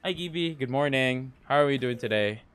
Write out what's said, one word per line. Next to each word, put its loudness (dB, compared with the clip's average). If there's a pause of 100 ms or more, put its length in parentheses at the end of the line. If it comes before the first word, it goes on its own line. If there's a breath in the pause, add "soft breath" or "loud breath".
Hi, -4
Gibi. -4
Good -4
morning. 0 (100)
How 2
are 6
we 2
doing -2
today? 0 (140)